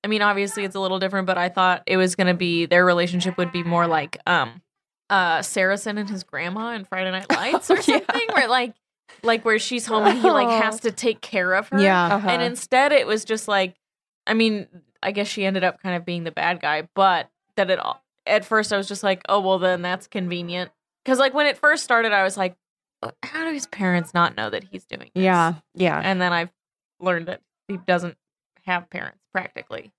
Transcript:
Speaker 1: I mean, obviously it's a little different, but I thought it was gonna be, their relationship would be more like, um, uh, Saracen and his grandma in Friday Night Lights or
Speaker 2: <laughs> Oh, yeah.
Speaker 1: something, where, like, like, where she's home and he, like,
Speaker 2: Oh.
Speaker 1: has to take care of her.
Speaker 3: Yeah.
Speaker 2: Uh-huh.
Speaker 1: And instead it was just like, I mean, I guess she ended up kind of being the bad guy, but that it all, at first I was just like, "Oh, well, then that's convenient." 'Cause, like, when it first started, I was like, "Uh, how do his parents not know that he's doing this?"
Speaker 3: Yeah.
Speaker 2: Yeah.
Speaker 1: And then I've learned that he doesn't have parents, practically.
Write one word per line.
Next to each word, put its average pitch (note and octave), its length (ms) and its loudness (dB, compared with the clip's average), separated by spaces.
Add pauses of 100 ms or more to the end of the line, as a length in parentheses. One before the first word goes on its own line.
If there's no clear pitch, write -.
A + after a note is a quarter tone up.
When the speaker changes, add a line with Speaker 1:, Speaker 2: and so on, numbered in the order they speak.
Speaker 1:
I G3+ 40 -6
mean, G#3+ 140 0
obviously G3+ 420 0
it's F#3+ 120 -6
a G3 40 -6
little F#3+ 180 -2
different, F#3+ 300 -2
but F#3 100 0
I F3+ 120 0
thought F#3 360 2
it F#3 120 2
was F#3 180 2
gonna F3+ 180 2
be, E3+ 320 0
their F3 200 6
relationship F3+ 520 2
would F3 140 -2
be F3 120 -4
more E3+ 220 2
like, D#3+ 400 -2
um, D3+ 360 0 (480)
uh, F3+ 320 2
Saracen G3 560 -2
and G#3 120 -6
his F#3+ 140 -8
grandma F#3 500 -8
in G3+ 120 -10
Friday F#3 260 -4
Night F#3 180 -8
Lights C4+ 400 -2
or F4 40 6
Speaker 2:
<laughs> - 40 4
Oh, G#4 80 -2
yeah. A4+ 140 4
Speaker 1:
something, A#4 340 -2
where, C#4 140 2
like, B3 260 0 (500)
like, A3+ 200 2
where A3 160 2
she's A#3 260 -6
home G#3+ 220 0
and B3 120 4
he, E4+ 100 4
like, C4+ 180 4
Speaker 2:
Oh. A3+ 140 2
Speaker 1:
has A3 200 -2
to A#3 100 -2
take A3+ 300 -2
care F#3 320 0
of G3 160 0
her. G3 120 0
Speaker 3:
Yeah. F#3+ 340 4
Speaker 2:
Uh-huh. G3+ 140 -2
Speaker 1:
And B3 120 2
instead B3+ 520 2
it C#4+ 120 6
was G#3+ 200 -2
just A3 240 -4
like, F#3+ 260 0 (500)
I - 80 -2
mean, A3 340 0 (360)
I G3 80 -2
guess G3+ 160 -4
she G3+ 180 -4
ended F#3+ 200 0
up F3 160 -2
kind F3+ 140 -4
of E3+ 100 -6
being F3 180 -6
the E3 80 -6
bad E3+ 300 -2
guy, D#3 340 -2
but F#3 340 2 (280)
that F#3+ 140 0
it F#3 80 0
all, - 220 -6 (240)
at G#3 200 0
first G#3+ 260 0
I G#3 60 0
was G3 100 -4
just G3 140 -10
like, F#3+ 260 0
"Oh, G3+ 120 2
well, F#3+ 180 2
then F3+ 240 0
that's F3+ 240 -6
convenient." F3 640 -6 (360)
'Cause, C4 120 2
like, C4 160 2
when D4 140 2
it C4+ 100 0
first D4+ 260 2
started, A3+ 280 2
I G3 100 4
was F#3+ 160 0
like, F#3 180 -2 (460)
"Uh, - 80 -8 (140)
how D#4+ 220 -8
do E4 80 -4
his C#4+ 120 -8
parents F3+ 480 -2
not E3+ 240 2
know G#2+ 140 -4
that A2 140 -8
he's - 200 -18
doing - 300 -16
this?" F#3 80 0
Speaker 3:
Yeah. F3 320 4 (180)
Speaker 2:
Yeah. E3+ 300 0
Speaker 1:
And F#3 180 -2
then F3+ 120 0
I've E3+ 180 -4 (480)
learned F3 300 -4
that - 120 -12 (260)
he G3+ 100 -8
doesn't F3 380 -2 (500)
have F3 260 -4
parents, - 260 -12 (160)
practically. - 640 -10